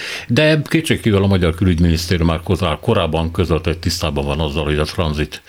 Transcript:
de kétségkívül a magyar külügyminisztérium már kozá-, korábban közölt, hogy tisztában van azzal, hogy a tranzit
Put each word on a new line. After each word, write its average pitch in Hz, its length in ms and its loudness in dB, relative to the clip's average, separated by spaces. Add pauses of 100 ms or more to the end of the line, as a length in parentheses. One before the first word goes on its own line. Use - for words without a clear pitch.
(280)
de 151 400 2
kétségkívül 113 540 2
a 101 40 2
magyar 90 280 2
külügyminisztérium 85 720 2
már 82 160 0
kozá-, 85 380 0
korábban 82 520 0
közölt, 82 320 0
hogy 82 140 -2
tisztában 76 460 -4
van 73 160 -2
azzal, 76 240 -2
hogy 73 140 0
a 76 60 0
tranzit 76 640 -4